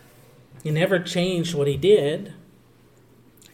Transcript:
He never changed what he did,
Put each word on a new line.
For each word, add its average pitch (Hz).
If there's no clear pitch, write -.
He 156
never 180
changed 175
what 143
he 139
did, 165